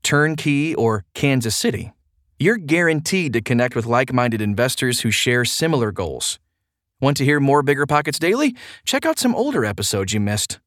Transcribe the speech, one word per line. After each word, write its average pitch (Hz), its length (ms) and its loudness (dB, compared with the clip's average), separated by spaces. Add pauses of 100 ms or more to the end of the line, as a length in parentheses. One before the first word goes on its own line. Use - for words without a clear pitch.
turnkey 151 720 0
or 110 300 0 (100)
Kansas 127 420 0
City. - 360 -4 (460)
You're 208 200 2
guaranteed 160 760 0
to 117 80 0
connect 117 340 0
with 117 120 -2
like-minded 120 560 0
investors 120 580 0
who 113 100 0
share 123 360 2
similar 139 440 0
goals. 82 480 -6 (640)
Want 139 180 2
to 139 60 0
hear 147 160 2
more 139 220 4
Bigger 139 240 2
Pockets 151 320 0
Daily? 240 360 0 (300)
Check 277 220 -2
out 320 120 0
some 240 160 0
older 226 300 0
episodes 101 480 -2
you 107 80 0
missed. 104 460 -4